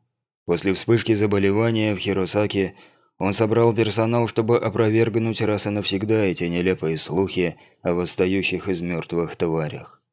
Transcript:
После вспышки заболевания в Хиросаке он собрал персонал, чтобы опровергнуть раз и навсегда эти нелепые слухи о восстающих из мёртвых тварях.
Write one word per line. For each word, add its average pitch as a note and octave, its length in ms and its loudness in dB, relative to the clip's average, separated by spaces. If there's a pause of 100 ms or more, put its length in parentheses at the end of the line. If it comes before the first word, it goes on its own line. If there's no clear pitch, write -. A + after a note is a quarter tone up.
(440)
После F2 300 0
вспышки A2+ 400 2
заболевания G#2 800 2
в F#2 40 -4
Хиросаке G2 760 0 (440)
он F#2+ 140 -2
собрал A2 420 2
персонал, A2+ 520 0
чтобы A#2 320 0
опровергнуть A2+ 840 0
раз G#2 260 0
и G#2 40 -2
навсегда G#2 540 0
эти F2+ 200 0
нелепые E2+ 540 0
слухи F2 580 -2 (260)
о F2+ 120 0
восстающих F#2 760 -2
из F2+ 140 -2
мёртвых E2+ 540 -4
тварях. D#2+ 640 -4 (120)